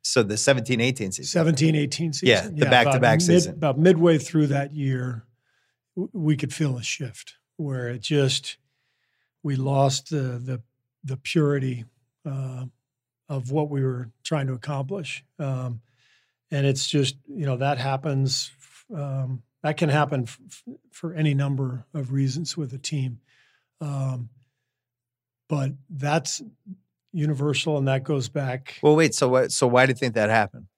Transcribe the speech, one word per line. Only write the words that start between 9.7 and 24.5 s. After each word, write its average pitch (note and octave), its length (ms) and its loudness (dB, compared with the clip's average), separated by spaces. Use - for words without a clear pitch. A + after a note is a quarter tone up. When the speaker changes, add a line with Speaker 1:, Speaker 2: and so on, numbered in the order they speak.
Speaker 2:
the, B2+ 300 -4
the, B2 220 -8
the C3 140 -8
purity, C3+ 680 0
uh, C3 400 -8
of C3 220 -6
what D3+ 180 0
we C#3 140 -2
were B2 280 -4
trying D3 240 -2
to B2+ 60 -2
accomplish. C#3+ 680 -8
Um, B2+ 420 -6
and C#3 160 0
it's C#3 200 0
just, C3+ 280 2
you D3 180 -8
know, B2+ 120 -2
that C#3 200 0
happens, C3+ 760 -2
um, C3+ 480 -6
that D3+ 140 0
can E3 120 2
happen C#3+ 340 2
f-, - 240 -10
f-, - 160 -20
for E3 220 -10
any D#3 200 2
number C3+ 600 -2
of C3 180 -6
reasons C#3 460 -2
with C3+ 160 -6
a C3+ 40 -12
team. C3 420 -6
Um, C3+ 500 -4